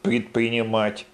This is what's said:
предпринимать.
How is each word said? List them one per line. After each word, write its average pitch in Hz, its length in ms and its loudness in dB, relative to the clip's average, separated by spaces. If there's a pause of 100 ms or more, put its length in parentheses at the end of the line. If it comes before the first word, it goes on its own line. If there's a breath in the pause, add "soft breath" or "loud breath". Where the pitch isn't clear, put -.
предпринимать. 113 1120 0